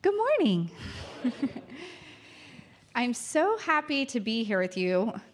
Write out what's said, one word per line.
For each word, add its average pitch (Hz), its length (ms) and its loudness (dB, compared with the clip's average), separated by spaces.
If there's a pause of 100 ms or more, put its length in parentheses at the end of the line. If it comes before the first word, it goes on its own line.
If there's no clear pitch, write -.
Good 403 80 4 (240)
morning. 180 320 2 (540)
<laughs> - 1700 -10
I'm 247 180 2
so 370 460 2
happy 302 480 0
to 247 140 -2
be 220 240 0
here 202 160 2
with 185 160 0
you. 185 360 2 (220)